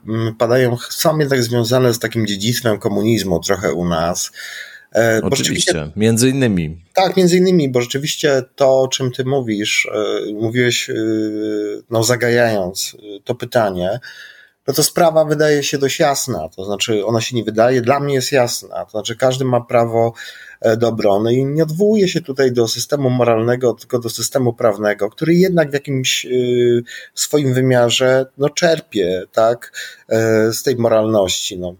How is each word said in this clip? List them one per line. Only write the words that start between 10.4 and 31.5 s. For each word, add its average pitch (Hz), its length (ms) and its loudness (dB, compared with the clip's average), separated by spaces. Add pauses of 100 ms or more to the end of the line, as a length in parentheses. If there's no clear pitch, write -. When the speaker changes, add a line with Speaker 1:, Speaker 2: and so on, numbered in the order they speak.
Speaker 1:
e, 123 40 -6 (960)
no, 113 140 0
zagajając, 113 960 0
e, 104 240 -16
to 120 120 -6
pytanie, 104 640 -2 (680)
no 139 60 -2
to - 100 0
sprawa 160 420 2
wydaje 151 380 2
się 143 140 -4
dość 139 220 0
jasna, 127 500 -2
to 95 160 -12
znaczy 101 400 -2
ona 117 160 0
się 123 140 -6
nie 110 80 -2
wydaje, 110 380 2
dla 139 180 2
mnie 143 140 -2
jest 127 180 -2
jasna, 120 540 -2
to - 60 -18
znaczy 107 240 -6
każdy 131 300 0
ma 123 160 2
prawo, 117 520 2 (480)
e, 113 160 2
do 117 100 2
obrony 110 460 2
i 131 120 2
nie 151 180 0
odwołuje 190 440 2
się 160 140 -2
tutaj 135 300 0
do 120 160 2
systemu 135 420 -2
moralnego, 120 640 2
tylko - 260 -6
do 117 100 -6
systemu 117 440 -2
prawnego, 104 560 0
który 165 260 0
jednak 175 340 2
w 139 40 -4
jakimś, 135 520 -4
e, - 40 -12 (880)
swoim 139 380 0
wymiarze, 131 720 2 (120)
no, 139 120 0
czerpie, 101 840 0
tak, 113 400 0 (380)
e, 113 440 2
z - 100 -8
tej 131 120 0
moralności, 110 840 0